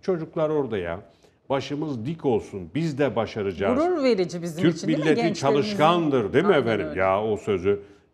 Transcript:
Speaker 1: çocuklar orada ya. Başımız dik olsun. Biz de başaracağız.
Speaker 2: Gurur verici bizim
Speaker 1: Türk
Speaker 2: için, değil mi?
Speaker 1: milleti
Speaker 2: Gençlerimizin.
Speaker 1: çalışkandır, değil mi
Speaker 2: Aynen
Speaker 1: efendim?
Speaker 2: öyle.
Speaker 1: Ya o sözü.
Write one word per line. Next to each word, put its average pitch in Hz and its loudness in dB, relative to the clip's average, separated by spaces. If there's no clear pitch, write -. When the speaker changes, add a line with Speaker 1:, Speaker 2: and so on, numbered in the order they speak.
Speaker 1:
çocuklar 160 -2
orada 131 0
ya. 85 -4
Başımız 139 -4
dik 160 -8
olsun. 98 -2
Biz 151 -2
de 139 2
başaracağız. 190 0
Speaker 2:
Gurur 330 0
verici 180 0
bizim 170 -6
Speaker 1:
Türk 170 -6
Speaker 2:
için, - -8
değil 156 0
mi? 151 -4
Speaker 1:
milleti 151 2
Speaker 2:
Gençlerimizin. 143 2
Speaker 1:
çalışkandır, 151 2
değil 151 4
mi 196 6
Speaker 2:
Aynen 143 4
Speaker 1:
efendim? 104 0
Speaker 2:
öyle. - -6
Speaker 1:
Ya 95 2
o 107 0
sözü. 101 0